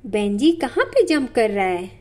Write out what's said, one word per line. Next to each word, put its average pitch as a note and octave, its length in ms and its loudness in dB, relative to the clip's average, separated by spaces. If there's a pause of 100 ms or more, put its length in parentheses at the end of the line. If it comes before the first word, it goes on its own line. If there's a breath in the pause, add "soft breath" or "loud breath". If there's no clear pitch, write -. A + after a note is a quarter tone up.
बेंजी G#3 460 0
कहाँ E4 320 -2
पे C5 180 2
जंप D4 300 0
कर A3 180 2
रहा G3 160 -2
है? F3+ 200 -4 (140)